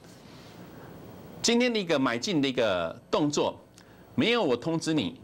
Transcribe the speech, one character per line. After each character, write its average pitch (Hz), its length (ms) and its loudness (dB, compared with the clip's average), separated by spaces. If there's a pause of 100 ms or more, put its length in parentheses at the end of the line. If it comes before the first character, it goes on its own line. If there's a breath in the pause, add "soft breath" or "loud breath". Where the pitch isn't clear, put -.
(1400 loud breath)
今 240 180 4
天 247 100 4
的 220 80 0
一 190 60 -2
个 160 140 2
买 123 180 2
进 151 240 0
的 139 80 4
一 131 40 -2
个 95 460 0 (120)
动 151 200 2
作， 139 280 0 (560 loud breath)
没 180 160 2
有 233 120 2
我 127 140 2
通 160 240 -2
知 160 140 0
你， 101 300 -2